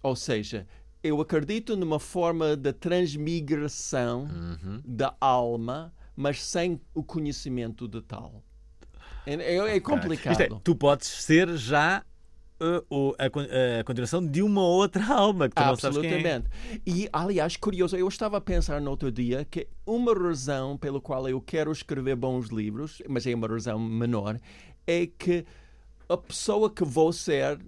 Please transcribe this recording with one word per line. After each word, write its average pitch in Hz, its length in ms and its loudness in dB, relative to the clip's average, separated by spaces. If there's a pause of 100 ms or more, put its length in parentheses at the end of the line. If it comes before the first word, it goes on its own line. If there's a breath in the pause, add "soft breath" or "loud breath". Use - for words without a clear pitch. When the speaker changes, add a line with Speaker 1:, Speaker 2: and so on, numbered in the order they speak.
Speaker 1:
Ou 135 140 0
seja, 107 500 -4 (360 soft breath)
eu 151 180 0
acredito 170 560 0
numa 156 240 0
forma 165 560 0
de 135 160 -2
transmigração 151 1500 -2
Speaker 2:
Uhum. 87 600 -8
Speaker 1:
da 127 360 -2
alma, 123 720 0 (220 soft breath)
mas 143 280 -2
sem 170 380 -2 (140)
o 156 80 -4
conhecimento 123 880 -6
de 113 140 -10
tal. - 400 -14 (840 loud breath)
É, 143 80 -4
é, 175 220 0
é 190 60 2
Speaker 2:
Ok. 208 180 2
Speaker 1:
complicado. 175 520 -2
Speaker 2:
Isto 170 100 2 (140)
é, 101 60 -12
tu 170 120 4
podes 143 320 4
ser 170 500 4
já, 147 480 2 (560)
eh, 170 300 2
o, 139 280 2
a 135 120 0
con-, 143 160 -4 (340)
a 110 40 -2
continuação 135 420 0
de 151 160 2
uma 202 200 4
outra 185 440 4
<laughs> 277 80 4
alma 196 340 6
que - 60 -4
tu 151 100 6
não 131 120 6
sabes 139 220 0
quem 160 120 0
é. - 40 2
Speaker 1:
Absolutamente. 156 340 0 (360 loud breath)
E, 175 280 -2
aliás, 170 440 0
curioso, 180 400 0
eu 185 120 2
estava 202 300 -2
a - 20 0
pensar 156 400 0
no 143 100 -4
outro 135 220 -2
dia 123 360 -2
que - 200 -6 (180)
uma 233 260 2
razão 143 640 0
pela 139 240 -4
qual 135 280 -4
eu 127 120 0
quero 156 300 -2
escrever 135 460 -2
bons 127 320 -2
livros, 110 600 -6
mas 123 180 -2
é 120 80 0
uma 113 120 -2
razão 110 320 -4
menor, 113 600 -2 (480 loud breath)
é 170 200 2
que 175 380 -2 (640 soft breath)
a 180 80 2
pessoa 214 520 0
que 214 160 -2
vou 160 280 4
ser 143 560 0